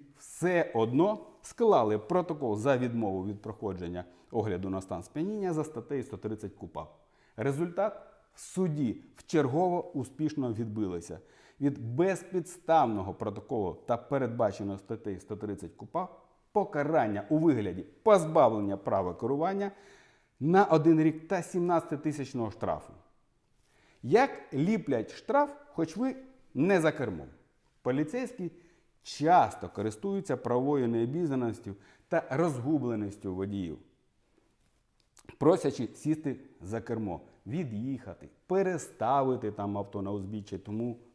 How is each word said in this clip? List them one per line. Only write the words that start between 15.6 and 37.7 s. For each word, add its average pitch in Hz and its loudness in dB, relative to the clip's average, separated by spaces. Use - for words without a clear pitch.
КУпАП - -8
покарання 143 2
у 156 4
вигляді 110 2
позбавлення 139 4
права 98 0
керування 170 -2
на 180 6
один 160 6
рік 156 0
та 185 0
сімнадцятитисячного 151 -2
штрафу. 80 -6
Як 226 2
ліплять 147 0
штраф, 285 2
хоч 165 -4
ви 254 -2
не 175 4
за 156 4
кермом? 92 -6
Поліцейські 156 -2
часто 143 4
користуються 143 -4
правовою 127 0
необізнаністю 120 -2
та 165 0
розгубленістю 120 -2
водіїв, 95 -4
просячи 135 2
сісти 151 -4
за 104 -6
кермо, 110 -6
від'їхати, 113 -8